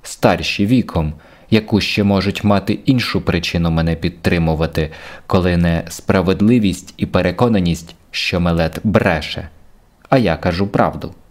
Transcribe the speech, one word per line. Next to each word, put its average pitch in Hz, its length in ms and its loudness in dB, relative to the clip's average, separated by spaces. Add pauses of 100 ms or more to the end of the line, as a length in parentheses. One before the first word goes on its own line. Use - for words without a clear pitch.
старші 95 600 0
віком, 85 480 0 (360)
яку 214 320 2
ще - 220 -2
можуть 143 400 0
мати 101 300 0
іншу 113 480 -2
причину 85 500 -2
мене 80 240 0
підтримувати, 82 960 -2 (360)
коли 90 300 2
не 85 320 2
справедливість 98 1080 0
і 98 80 -4
переконаність, 90 880 0 (160)
що - 280 -4
Мелет 85 440 0
бреше? 87 680 0 (600)
А 139 80 4
я 87 200 2
кажу 92 300 -2
правду. - 460 -2 (180)